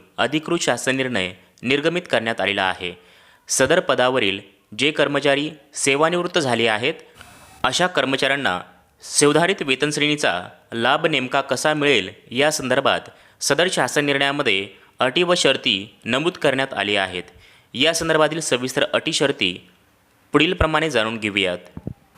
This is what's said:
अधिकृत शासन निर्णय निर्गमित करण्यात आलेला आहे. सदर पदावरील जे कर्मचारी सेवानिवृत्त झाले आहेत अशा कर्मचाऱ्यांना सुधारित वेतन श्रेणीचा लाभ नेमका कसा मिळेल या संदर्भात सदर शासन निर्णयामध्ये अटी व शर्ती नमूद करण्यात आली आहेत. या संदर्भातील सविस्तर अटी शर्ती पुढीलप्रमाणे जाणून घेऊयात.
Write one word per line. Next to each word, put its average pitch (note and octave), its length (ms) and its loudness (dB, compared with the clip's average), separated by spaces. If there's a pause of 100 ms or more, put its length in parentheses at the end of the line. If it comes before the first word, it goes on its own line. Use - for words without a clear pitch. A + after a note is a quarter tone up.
(180)
अधिकृत D3+ 420 0
शासन C3 360 0
निर्णय A#2 360 -2 (300)
निर्गमित C#3+ 400 0 (100)
करण्यात A2+ 300 0
आलेला G2 220 0
आहे. F2+ 300 -4 (560)
सदर C3+ 300 2
पदावरील B2 600 0 (380)
जे C3 140 0
कर्मचारी C#3+ 580 0 (240)
सेवानिवृत्त E3+ 640 0
झाले A#2 280 2
आहेत A2+ 260 0 (680)
अशा C3 240 2
कर्मचाऱ्यांना C3+ 720 0 (440)
सुधारित D#3+ 580 2
वेतन D3 280 0
श्रेणीचा D3 420 0 (420)
लाभ C3 340 0
नेमका C#3 340 0
कसा C3+ 320 0
मिळेल C#3+ 360 2 (220)
या C#3 200 2
संदर्भात B2+ 580 0 (320)
सदर D#3+ 300 2
शासन D3 340 0
निर्णयामध्ये C#3 600 0 (320)
अटी C3 240 2
व F3 140 2
शर्ती C3+ 380 2 (300)
नमूद C#3+ 320 -2
करण्यात C3+ 360 0
आली G#2 220 0
आहेत. F#2 280 -2 (500)
या D3 200 2
संदर्भातील D#3+ 460 0
सविस्तर C3 540 -2
अटी D3+ 200 0
शर्ती C3+ 400 0 (800)
पुढीलप्रमाणे D#3 560 2
जाणून A2+ 280 0
घेऊयात. G2 400 0 (600)